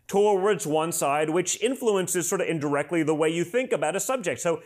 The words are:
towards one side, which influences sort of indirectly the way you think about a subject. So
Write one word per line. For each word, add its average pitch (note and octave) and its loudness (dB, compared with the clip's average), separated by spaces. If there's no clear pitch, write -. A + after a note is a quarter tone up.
towards G3+ 2
one D#3 0
side, D3+ 0
which F3+ 0
influences G3+ 0
sort F#3+ 0
of - -2
indirectly D3 0
the D3+ 2
way D#3 2
you E3+ 0
think A#3+ -2
about D#3+ 0
a - -2
subject. F#3 -4
So E3+ -2